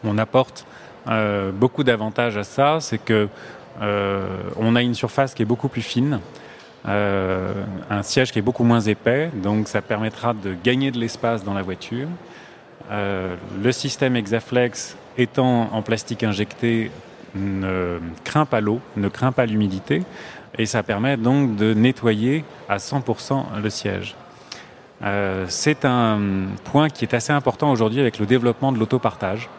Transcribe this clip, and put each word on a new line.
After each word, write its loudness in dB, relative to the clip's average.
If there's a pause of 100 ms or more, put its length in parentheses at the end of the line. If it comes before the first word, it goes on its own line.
On 0
apporte, 0 (420)
euh, 0
beaucoup 2
d'avantages 2
à -2
ça, 2
c'est -4
que, 4 (540)
euh, -2 (280)
on 2
a 4
une 0
surface 0
qui -6
est 2
beaucoup 0
plus -4
fine, 0 (680)
euh, 0 (380)
un -2
siège 2
qui -2
est 2
beaucoup 0
moins 6
épais, 2
donc 0
ça -2
permettra -2
de -6
gagner 2
de -4
l'espace -2
dans -2
la -2
voiture. -6 (840)
Euh, -4 (260)
le 4
système 0
Exaflex, 0 (220)
étant 4
en 0
plastique -2
injecté, 0 (420)
ne -2 (260)
craint 2
pas 2
l'eau, 0 (180)
ne 0
craint 0
pas 2
l'humidité, 0 (560)
et 2
ça 0
permet 0
donc 4
de 4
nettoyer 4 (240)
à 2
cent -4
pour -2
cent -2 (140)
le -2
siège. -6 (880)
Euh, -2
c'est 0
un 2 (460)
point 4
qui -4
est 0
assez 0
important 2
aujourd'hui 2
avec 0
le 0
développement 2
de 0
l'autopartage -2